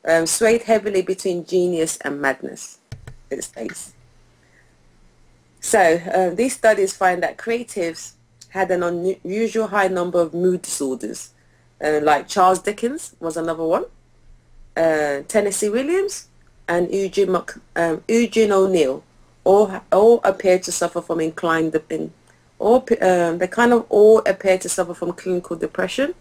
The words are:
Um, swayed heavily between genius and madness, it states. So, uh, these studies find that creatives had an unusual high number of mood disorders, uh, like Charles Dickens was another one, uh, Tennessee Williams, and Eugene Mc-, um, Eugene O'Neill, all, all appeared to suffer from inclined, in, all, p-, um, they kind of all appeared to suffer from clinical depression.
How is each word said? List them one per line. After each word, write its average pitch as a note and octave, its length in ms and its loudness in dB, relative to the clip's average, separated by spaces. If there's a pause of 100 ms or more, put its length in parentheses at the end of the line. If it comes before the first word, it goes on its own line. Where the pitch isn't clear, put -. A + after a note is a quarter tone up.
Um, E3 220 2
swayed A3+ 360 2
heavily G#3 400 0
between F3+ 420 -4
genius F3+ 580 -2
and C#3+ 180 -6
madness, - 580 -6 (520)
it - 120 -8
states. - 520 -14 (1700)
So, F3 360 4 (180)
uh, F#3 160 2
these A3+ 240 -2
studies G3+ 400 2
find F3+ 280 0
that - 140 -6
creatives A3+ 760 -8 (380)
had F#3 200 -2
an F3+ 120 0
unusual F#3+ 840 -4
high G3 200 0
number F3+ 320 -2
of D#3+ 120 0
mood F3+ 300 0
disorders, - 680 -8 (540)
uh, D3+ 180 0
like D3 260 2
Charles F#3 320 2
Dickens A#3 600 -6
was E3 160 -6
another E3 280 -6
one, G3 200 0 (920)
uh, D3+ 520 0
Tennessee G#3 400 -2
Williams, E4 600 -4 (380)
and F3 260 -2
Eugene F#3+ 400 -2
Mc-, - 280 -6 (160)
um, E3 320 -2
Eugene A3 440 2
O'Neill, F3+ 500 2 (420)
all, F#3+ 360 4 (120)
all A3 320 6
appeared F#3+ 400 2
to F3+ 80 -8
suffer E3+ 300 -4
from E3 180 -4
inclined, D#3+ 580 0 (120)
in, D#3 220 -8 (460)
all, A#3+ 220 4
p-, A#3 180 -2
um, F3 400 2
they F3+ 80 -2
kind A#3+ 280 2
of A#3 160 2
all G#3+ 360 8
appeared F#3+ 360 2
to F3 60 -8
suffer F3 260 -4
from F3 180 -6
clinical F3 440 -6
depression. F#3 640 -4